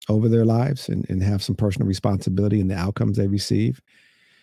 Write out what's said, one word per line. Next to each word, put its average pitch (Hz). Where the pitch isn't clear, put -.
over 110
their 113
lives 117
and, -
and 92
have 98
some 95
personal 101
responsibility 98
in 92
the 98
outcomes 101
they 101
receive. 104